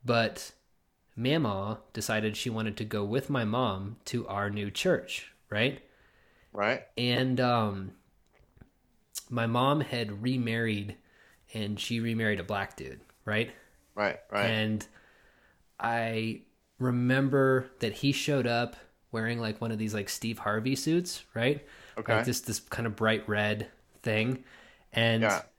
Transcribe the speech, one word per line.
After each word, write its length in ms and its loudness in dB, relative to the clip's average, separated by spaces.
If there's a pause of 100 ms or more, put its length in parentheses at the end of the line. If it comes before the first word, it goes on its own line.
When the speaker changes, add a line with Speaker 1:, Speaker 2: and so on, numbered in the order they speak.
Speaker 1:
but 480 0 (600)
Mama 640 0 (120)
decided 440 -2
she 140 -4
wanted 260 -4
to 80 -6
go 200 -4
with 240 -2
my 160 0
mom 600 -2
to 220 -4
our 220 -2
new 220 -4
church, 640 -2 (160)
right? 320 0 (720)
Speaker 2:
Right. 300 2 (140)
Speaker 1:
And, 420 2
um, 520 2 (1400)
my 180 0
mom 340 4
had 420 -4
remarried, 720 0 (580)
and 260 -4
she 200 -2
remarried 400 0
a 40 -4
black 320 -4
dude, 260 -12 (240)
right? 260 0 (440)
Speaker 2:
Right, 240 0 (100)
right. 240 2
Speaker 1:
And 320 0 (920)
I 640 -2 (360)
remember 1000 4
that 140 0
he 180 2
showed 360 2
up 300 0 (340)
wearing, 300 0
like, 200 -2
one 100 -2
of 80 -2
these, 140 -2
like, 160 -4
Steve 300 -4
Harvey 360 0
suits, 480 0 (120)
right? 300 0 (320)
Speaker 2:
Okay. 260 2
Speaker 1:
Like, 20 0
this, 160 0
this 180 -4
kind 280 -4
of 80 -4
bright 340 2
red 380 0 (360)
thing. 400 0 (500)
And 400 4
Speaker 2:
Yeah. 100 0 (160)